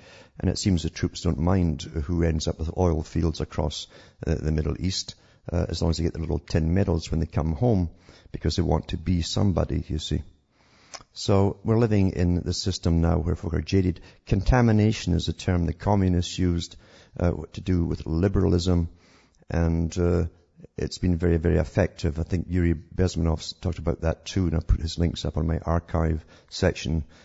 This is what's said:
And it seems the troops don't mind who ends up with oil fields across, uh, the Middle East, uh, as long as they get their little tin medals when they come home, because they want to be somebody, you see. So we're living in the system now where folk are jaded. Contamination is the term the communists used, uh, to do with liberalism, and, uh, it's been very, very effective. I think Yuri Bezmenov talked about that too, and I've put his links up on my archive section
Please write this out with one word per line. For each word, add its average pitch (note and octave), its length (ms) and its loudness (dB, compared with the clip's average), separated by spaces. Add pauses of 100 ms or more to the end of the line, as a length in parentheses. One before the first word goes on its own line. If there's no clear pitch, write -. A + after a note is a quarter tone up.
(420)
And F#2 80 2
it F#2 80 -2
seems F2+ 260 2
the E2 60 -4
troops - 300 -6
don't D#2 180 0
mind E2+ 440 0
who E2 420 -2
ends E2 240 0
up D#2+ 100 -2
with E2 200 -6
oil E2 260 2
fields E2 380 -2
across, - 460 -4 (380)
uh, D#2 100 0
the D#2 180 -2
Middle D2+ 260 -2
East, - 360 -6 (360)
uh, F2 160 0
as - 140 -6
long E2+ 100 2
as D#2+ 60 0
they E2 80 0
get - 80 -2
their - 80 -8
little D#2 180 -4
tin D#2+ 340 0
medals F#2 380 0
when D#2+ 80 -2
they E2 60 0
come D#2+ 260 -2
home, F#2 380 0 (420)
because - 240 -4
they F2+ 60 0
want D#2 260 0
to E2 100 -4
be E2+ 240 0
somebody, E2 680 0
you D2+ 100 -4
see. - 240 -4 (880)
So G2 540 2
we're A2 120 2
living G#2 340 4
in F2 300 2
the F2 120 -4
system E2+ 480 0
now E2 160 4
where E2 180 -2
folk D#2+ 180 -6
are D#2+ 80 0
jaded. F2+ 380 0 (260)
Contamination G#2+ 880 4
is D#2+ 120 0
the E2 80 -2
term F2+ 320 0
the E2 80 -2
communists F#2 640 0
used, F2 380 0 (420)
uh, F2 140 2 (180)
to - 80 -14
do F2+ 240 0
with D#2+ 220 -4
liberalism, F2+ 840 2 (600)
and, E2 500 0
uh, F2 240 2 (540)
it's - 220 -6
been F2+ 180 2
very, E2+ 180 2
very E2 220 2
effective. E2 600 0
I E2 60 -4
think - 260 -4
Yuri F2 260 2
Bezmenov E2 840 -2
talked - 200 -4
about D#2+ 220 -4
that D#2+ 240 -4
too, F#2 220 -2
and D#2+ 80 -2
I've D#2+ 120 -2
put - 120 2
his D#2+ 180 -6
links - 280 -2
up D2+ 100 -6
on D#2 120 0
my D#2+ 120 -2
archive D#2+ 680 -2 (240)
section - 540 0 (220)